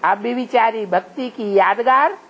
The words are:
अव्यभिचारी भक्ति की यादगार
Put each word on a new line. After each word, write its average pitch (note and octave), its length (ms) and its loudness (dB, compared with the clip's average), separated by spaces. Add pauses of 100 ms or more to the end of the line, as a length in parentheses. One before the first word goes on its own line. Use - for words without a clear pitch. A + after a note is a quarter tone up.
अव्यभिचारी A3+ 800 0
भक्ति F#3+ 440 -4
की G#3 240 -6
यादगार A#3+ 640 2 (120)